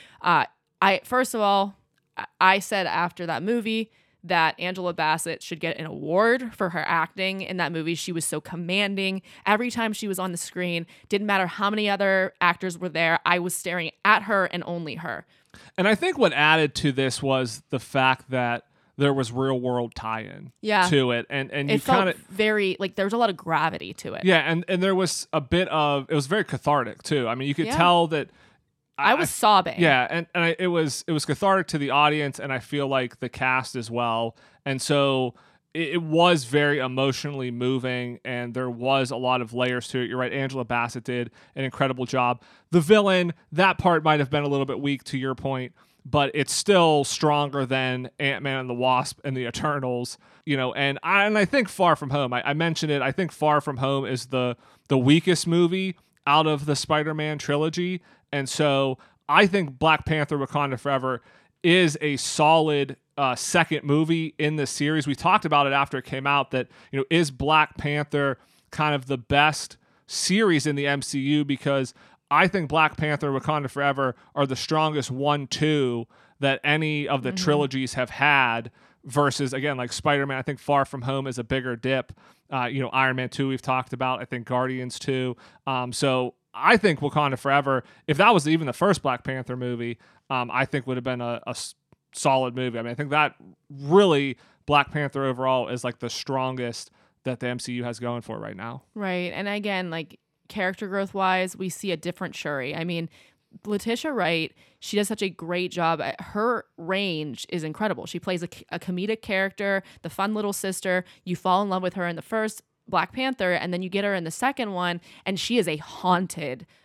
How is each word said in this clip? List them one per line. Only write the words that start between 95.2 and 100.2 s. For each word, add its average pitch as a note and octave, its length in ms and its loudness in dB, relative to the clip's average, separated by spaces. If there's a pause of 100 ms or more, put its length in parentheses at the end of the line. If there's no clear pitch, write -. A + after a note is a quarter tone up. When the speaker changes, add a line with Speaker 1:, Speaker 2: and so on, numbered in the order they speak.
Speaker 2:
overall C3 420 0
is, A#2+ 160 -6
like, B2 140 -4
the A#2 140 -8
strongest C3 800 -6 (320)
that B2+ 160 -4
the B2+ 80 -4
M B2 100 -4
C B2 160 -8
U A#2+ 100 -4
has A#2+ 160 -8
going A#2+ 220 -4
for A2 160 -10
it - 20 -8
right G#2 160 -12
now. A#2 280 -12 (100)
Speaker 1:
Right. F3+ 400 -6
And G3 160 -8
again, G3+ 400 -4
like, E3 300 -10 (280)